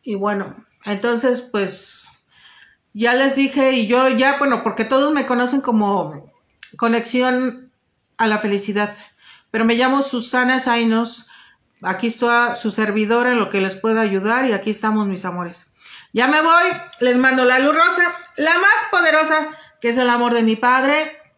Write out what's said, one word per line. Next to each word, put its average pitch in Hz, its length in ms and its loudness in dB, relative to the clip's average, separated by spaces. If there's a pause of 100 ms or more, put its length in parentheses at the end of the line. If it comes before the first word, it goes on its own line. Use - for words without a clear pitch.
Y 214 120 -6
bueno, 196 520 -6 (160)
entonces, 233 560 0
pues, - 680 -8 (840)
ya 233 200 2
les 269 240 2
dije, 269 340 2
y 233 160 0
yo 254 220 4
ya, 262 300 2
bueno, 277 220 0
porque 220 220 -4
todos 277 300 2
me 277 120 -2
conocen 247 360 -2
como 196 720 -2 (420)
Conexión 247 960 -2 (460)
a 226 100 0
la 214 120 0
Felicidad, 208 540 -4 (580)
pero 220 120 0
me 233 120 2
llamo 262 260 2
Susana 254 580 0
Zainos. 233 680 -2 (540)
Aquí 185 260 -4
está 240 480 0
su 214 160 -4
servidora 220 600 0
en 240 80 0
lo 196 80 -2
que 196 140 -2
les 190 160 -4
pueda 220 240 0
ayudar 214 460 0
y 240 40 0
aquí 196 180 -2
estamos, 214 380 -2
mis 185 160 -6
amores. 175 480 -10 (420)
Ya 247 140 2
me 302 140 2
voy, 330 220 4 (360)
les 247 160 2
mando 254 300 2
la 254 140 4
luz 285 140 2
rosa, 349 420 2 (200)
la 320 220 2
más 392 180 4 (160)
poderosa, 311 580 2 (300)
que 240 100 0
es 233 80 0
el 247 120 2
amor 240 240 2
de 233 100 2
mi 220 120 4
padre. 269 600 2 (200)